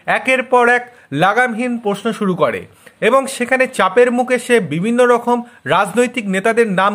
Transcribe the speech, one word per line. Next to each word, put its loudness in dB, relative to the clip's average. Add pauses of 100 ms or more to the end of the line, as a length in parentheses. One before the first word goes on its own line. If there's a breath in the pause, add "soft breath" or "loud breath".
একের 0
পর 2
এক 2 (280 soft breath)
লাগামহীন 0
প্রশ্ন -4
শুরু -2
করে -2 (400 soft breath)
এবং 2
সেখানে -2
চাপের 2
মুখে -2
সে 0
বিভিন্ন -2
রকম 2 (280 loud breath)
রাজনৈতিক 0
নেতাদের 0
নাম 0